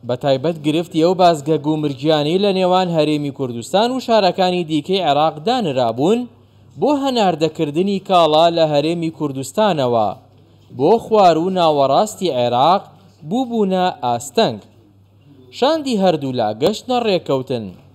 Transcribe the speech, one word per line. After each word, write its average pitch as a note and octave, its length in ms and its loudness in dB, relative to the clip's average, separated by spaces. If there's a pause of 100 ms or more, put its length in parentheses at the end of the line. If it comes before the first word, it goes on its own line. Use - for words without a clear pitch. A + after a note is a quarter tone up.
بە A#2+ 160 -2
تایبەت C#3+ 340 0 (100)
گرفتی D#3+ 380 0
ئەو F3+ 160 4
بازگە D#3+ 360 2 (100)
گومرگیانەی D3+ 760 0
لە G3+ 140 2
نێوان F#3 380 2
هەرێمی D3+ 420 -2
کوردستان C3 520 -2
و C4 100 -4
شارەکانی F#3 720 0
دیکەی F3 360 -2
عێراق D3+ 280 2 (120)
دانرابوون D#3 720 0 (560)
بۆ G3+ 140 0 (120)
هەناردەکردنی F3+ 1040 -2
کاڵا E3 380 4 (100)
لە E3 160 4
هەرێمی D#3+ 460 0
کوردستانەوە، C3+ 920 0 (720)
بۆ D3+ 140 4 (120)
خوار F#3+ 340 4
و F3+ 200 -2
ناوەڕاستی D#3 800 2
عێراق B2+ 440 2 (460)
بووبوونە G#3 560 -2 (180)
ئاستەنگ. B2 580 -2 (1000)
شاندی C4+ 440 0
هەردوو C#3+ 360 0
لا G#2+ 100 0 (140)
گەشتنە G#3+ 340 -2 (100)
ڕێکەوتن C3+ 600 -2 (280)